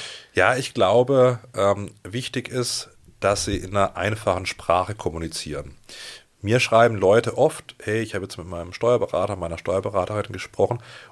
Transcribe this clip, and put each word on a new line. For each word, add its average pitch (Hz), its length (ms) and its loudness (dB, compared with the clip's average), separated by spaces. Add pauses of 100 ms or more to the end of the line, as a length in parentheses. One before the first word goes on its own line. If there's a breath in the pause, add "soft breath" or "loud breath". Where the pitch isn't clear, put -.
(320 loud breath)
Ja, 101 240 2
ich 131 160 -6
glaube, 123 640 4 (160)
ähm, 101 360 0 (120)
wichtig 120 460 -8
ist, - 400 -6 (320)
dass 101 240 2
sie 101 140 -2
in 92 180 -8
einer 98 220 0
einfachen 95 480 -2
Sprache 90 480 -2
kommunizieren. 78 800 -8 (680 loud breath)
Mir 110 180 2
schreiben 113 360 6
Leute 101 420 4
oft, - 440 0
hey, 110 200 -2
ich 110 120 -8
habe 95 100 -6
jetzt - 120 -14
mit 85 100 -12
meinem 87 260 -10
Steuerberater, 104 600 0
meiner 85 240 -6
Steuerberaterin 98 720 -4
gesprochen 104 480 -2 (320 loud breath)